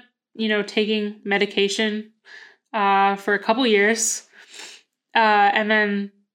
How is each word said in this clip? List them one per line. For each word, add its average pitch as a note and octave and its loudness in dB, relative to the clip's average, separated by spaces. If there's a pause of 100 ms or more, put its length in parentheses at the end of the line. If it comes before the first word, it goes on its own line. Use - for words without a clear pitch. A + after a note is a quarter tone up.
(340)
you A3 -4
know, G#3 0
taking G#3 -4
medication, G3+ -2 (600)
uh, G3 2
for G3+ -2
a G3 -2
couple A#3+ 0
years. G#3+ 0 (880)
Uh, G#3 4
and G#3+ 0
then G3+ 0 (220)